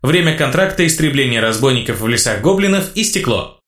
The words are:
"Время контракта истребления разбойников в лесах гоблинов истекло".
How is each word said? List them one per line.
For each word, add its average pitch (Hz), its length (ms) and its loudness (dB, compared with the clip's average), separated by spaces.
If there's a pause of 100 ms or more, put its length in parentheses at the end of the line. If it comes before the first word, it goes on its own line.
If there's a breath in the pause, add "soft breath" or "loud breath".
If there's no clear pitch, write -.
"Время 160 360 0
контракта 175 500 0
истребления 139 540 0
разбойников 113 580 0
в 110 80 -2
лесах 113 340 0
гоблинов 190 540 2
истекло". 127 720 -4